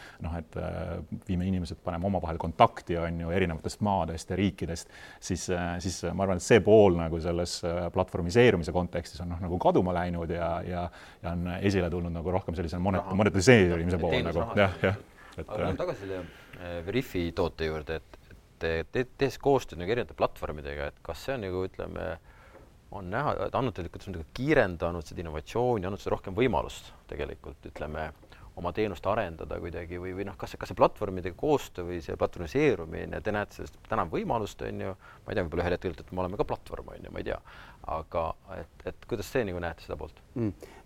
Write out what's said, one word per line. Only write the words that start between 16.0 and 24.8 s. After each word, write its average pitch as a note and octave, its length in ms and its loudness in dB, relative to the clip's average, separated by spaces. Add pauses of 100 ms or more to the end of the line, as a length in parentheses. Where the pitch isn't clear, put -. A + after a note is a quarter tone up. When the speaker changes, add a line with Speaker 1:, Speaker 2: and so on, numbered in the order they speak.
Speaker 2:
selle, F#2 160 -6 (400)
äh, F2 160 -8 (100)
Veriffi G2 380 -2 (100)
toote D#2+ 320 0
juurde, D#2 320 -4
et - 320 -20 (240)
te, E2 160 0 (160)
te, B2 160 -2 (160)
tehes C3+ 160 0
koostööd B2 480 0
nagu F#2+ 80 0
erinevate - 240 -4
platvormidega, D2 800 -4
et - 100 -20
kas - 240 -8
see C3+ 80 -2
on A2 80 -6
nagu, F#2 240 -2
ütleme, E2+ 400 -8 (880)
on F#2+ 140 -10
näha, B2+ 220 0 (160)
et - 100 -2
andnud B2 160 0
teile, E2 160 -8
kuidas - 180 -14
on F#2+ 60 -8
nagu D#2+ 180 -8
kiirendanud F2+ 720 2